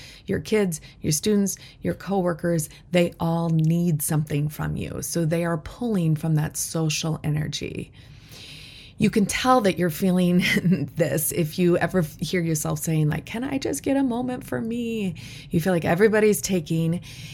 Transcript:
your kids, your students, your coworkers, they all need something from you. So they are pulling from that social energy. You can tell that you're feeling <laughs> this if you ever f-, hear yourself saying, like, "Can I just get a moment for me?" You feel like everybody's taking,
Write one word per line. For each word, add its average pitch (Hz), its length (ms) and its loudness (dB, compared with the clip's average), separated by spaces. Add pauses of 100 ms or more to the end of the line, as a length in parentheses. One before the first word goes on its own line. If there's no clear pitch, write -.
(260)
your 190 140 -2
kids, 190 420 0 (180)
your 156 120 0
students, 202 440 2 (240)
your 175 140 -2
coworkers, 175 760 0 (240)
they 175 280 4
all 170 300 0
need 160 520 2
something 151 460 0
from 151 280 -6
you. - 240 -8
So - 240 -2
they 165 200 0
are 170 140 -2
pulling 175 580 0
from 160 180 0
that 151 240 0
social 156 640 -2
energy. 151 680 -4 (1080)
You 214 100 4
can 202 160 2
tell 254 380 2
that 190 160 2
you're 175 100 2
feeling 180 560 2 (460)
<laughs> - 40 -18
this - 380 0
if 160 260 -2
you 175 200 4
ever 175 220 0
f-, 156 200 -4
hear 180 220 -2
yourself 160 380 -2
saying, 156 280 2
like, 147 160 -2
"Can 226 180 -6
I 269 140 -2
just 277 260 -4
get 277 140 2
a 277 60 2
moment 247 420 -2
for 247 160 -4
me?" 226 540 -2 (340)
You 180 100 0
feel 185 140 2
like 175 140 0
everybody's 208 560 4
taking, 165 580 0 (340)